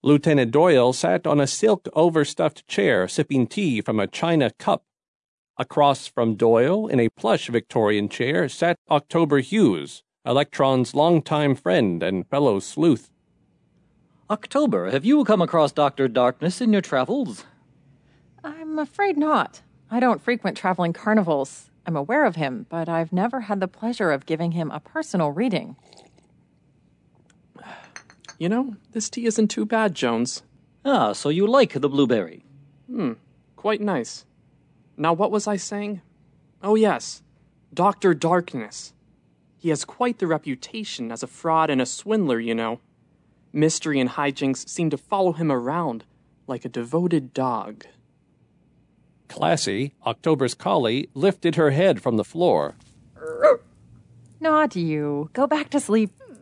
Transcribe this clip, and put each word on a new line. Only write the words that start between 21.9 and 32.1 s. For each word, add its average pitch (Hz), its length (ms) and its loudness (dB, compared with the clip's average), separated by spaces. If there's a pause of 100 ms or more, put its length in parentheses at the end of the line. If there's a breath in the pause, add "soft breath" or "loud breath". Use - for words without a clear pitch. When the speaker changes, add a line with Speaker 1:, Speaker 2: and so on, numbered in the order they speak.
Speaker 3:
aware 233 300 0
of 185 80 0
him, 135 340 -6
but 165 200 -6
I've 165 240 -2
never 233 300 -2
had 202 180 -4
the 185 80 -4
pleasure 220 420 -4
of 139 160 -2
giving 160 240 -2
him 165 220 -4
a - 80 -10
personal 180 500 -4
reading. 196 460 -4 (2500 loud breath)
Speaker 4:
You 165 100 -4
know, 233 280 -2 (160)
this 220 160 -6
tea 233 180 -6
isn't 220 220 2
too 214 160 -4
bad, 214 300 0
Jones. 120 480 -2 (420)
Speaker 2:
Ah, 180 280 2
so 143 160 -4
you 180 180 2
like 254 260 4
the 139 160 0
blueberry? 113 560 0 (440)